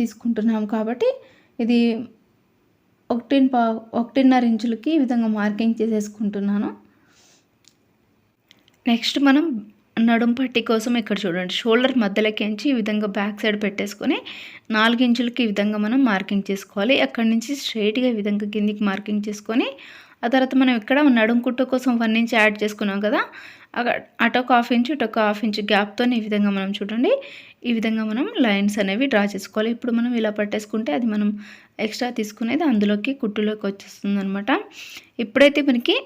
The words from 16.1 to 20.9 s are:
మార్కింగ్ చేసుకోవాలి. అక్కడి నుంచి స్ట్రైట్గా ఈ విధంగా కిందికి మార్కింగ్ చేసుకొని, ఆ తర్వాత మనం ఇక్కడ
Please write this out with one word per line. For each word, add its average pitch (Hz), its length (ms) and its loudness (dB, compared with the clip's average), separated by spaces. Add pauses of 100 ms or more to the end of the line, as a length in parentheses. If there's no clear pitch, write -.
మార్కింగ్ 196 400 -2
చేసుకోవాలి. 202 460 -2 (100)
అక్కడి 233 260 -2
నుంచి 233 200 -2 (100)
స్ట్రైట్గా 220 500 -2
ఈ 214 80 -4
విధంగా 208 340 -2
కిందికి 214 360 -2
మార్కింగ్ 208 380 -4
చేసుకొని, 226 400 -2 (560)
ఆ - 80 0
తర్వాత 262 280 2
మనం 254 200 4
ఇక్కడ 262 180 2 (200)